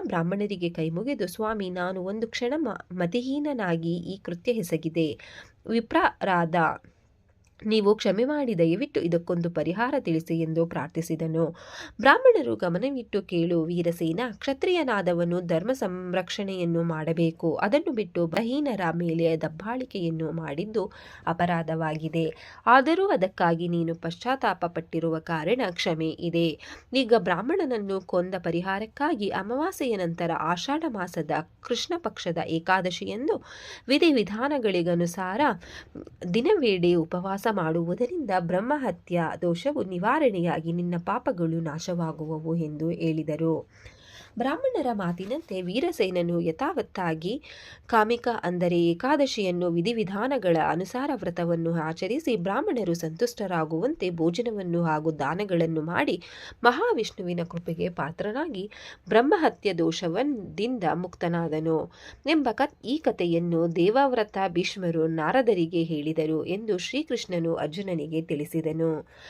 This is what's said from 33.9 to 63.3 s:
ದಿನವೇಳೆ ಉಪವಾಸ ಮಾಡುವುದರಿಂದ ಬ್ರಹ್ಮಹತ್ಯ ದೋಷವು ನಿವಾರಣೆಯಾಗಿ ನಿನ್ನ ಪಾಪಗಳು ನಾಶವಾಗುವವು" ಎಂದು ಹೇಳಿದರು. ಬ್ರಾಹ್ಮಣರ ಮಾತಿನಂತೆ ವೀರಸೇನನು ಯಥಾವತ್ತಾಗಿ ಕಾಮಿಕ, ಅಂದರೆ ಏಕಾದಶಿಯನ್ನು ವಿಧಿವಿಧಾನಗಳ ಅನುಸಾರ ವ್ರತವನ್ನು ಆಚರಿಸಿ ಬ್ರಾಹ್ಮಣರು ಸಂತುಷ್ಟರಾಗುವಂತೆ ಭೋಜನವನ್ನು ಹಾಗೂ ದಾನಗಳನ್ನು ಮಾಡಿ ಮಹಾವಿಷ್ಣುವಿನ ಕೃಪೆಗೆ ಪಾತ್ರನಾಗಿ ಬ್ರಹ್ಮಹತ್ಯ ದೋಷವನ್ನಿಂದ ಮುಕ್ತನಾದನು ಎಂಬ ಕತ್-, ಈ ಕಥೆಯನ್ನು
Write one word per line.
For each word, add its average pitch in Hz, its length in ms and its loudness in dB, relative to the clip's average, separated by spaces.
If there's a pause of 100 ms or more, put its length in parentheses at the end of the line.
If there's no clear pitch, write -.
ದಿನವೇಳೆ 226 600 4
ಉಪವಾಸ 180 580 0
ಮಾಡುವುದರಿಂದ 175 800 0 (100)
ಬ್ರಹ್ಮಹತ್ಯ 180 840 0 (180)
ದೋಷವು 180 420 0
ನಿವಾರಣೆಯಾಗಿ 185 880 0
ನಿನ್ನ 175 240 -2 (100)
ಪಾಪಗಳು 175 540 -2
ನಾಶವಾಗುವವು" 160 960 -4
ಎಂದು 156 340 -2
ಹೇಳಿದರು. 160 800 -2 (680)
ಬ್ರಾಹ್ಮಣರ 349 540 0
ಮಾತಿನಂತೆ 190 680 -4
ವೀರಸೇನನು 180 800 0
ಯಥಾವತ್ತಾಗಿ 180 1040 -2 (440)
ಕಾಮಿಕ, 233 420 2 (160)
ಅಂದರೆ 175 380 2
ಏಕಾದಶಿಯನ್ನು 180 880 2
ವಿಧಿವಿಧಾನಗಳ 202 880 2 (120)
ಅನುಸಾರ 196 460 -2
ವ್ರತವನ್ನು 170 580 0
ಆಚರಿಸಿ 185 640 -2
ಬ್ರಾಹ್ಮಣರು 208 580 0
ಸಂತುಷ್ಟರಾಗುವಂತೆ 170 1160 -2
ಭೋಜನವನ್ನು 175 720 0
ಹಾಗೂ 156 280 2
ದಾನಗಳನ್ನು 165 720 0
ಮಾಡಿ 175 400 0 (420)
ಮಹಾವಿಷ್ಣುವಿನ 233 800 2
ಕೃಪೆಗೆ 170 460 -4
ಪಾತ್ರನಾಗಿ 202 800 -6 (380)
ಬ್ರಹ್ಮಹತ್ಯ 247 640 4
ದೋಷವನ್ನಿಂದ 185 1080 0 (100)
ಮುಕ್ತನಾದನು 165 1000 0 (380)
ಎಂಬ 294 220 4
ಕತ್-, 269 340 -4
ಈ 254 120 -2
ಕಥೆಯನ್ನು 170 800 2